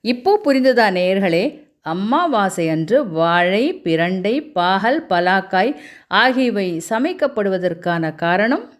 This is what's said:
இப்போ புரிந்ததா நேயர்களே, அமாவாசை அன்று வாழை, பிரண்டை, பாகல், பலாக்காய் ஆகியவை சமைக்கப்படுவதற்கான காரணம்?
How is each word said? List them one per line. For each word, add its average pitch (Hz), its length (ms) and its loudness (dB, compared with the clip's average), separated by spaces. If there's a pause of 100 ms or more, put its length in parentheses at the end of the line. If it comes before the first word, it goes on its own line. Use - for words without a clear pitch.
இப்போ 247 440 0
புரிந்ததா 254 460 4
நேயர்களே, 185 720 0 (180)
அமாவாசை 202 880 -2
அன்று 165 400 0
வாழை, 175 680 0
பிரண்டை, 185 800 -2
பாகல், 190 540 0
பலாக்காய் 185 680 0 (320)
ஆகியவை 208 800 0
சமைக்கப்படுவதற்கான 190 1300 -2
காரணம்? 202 640 -2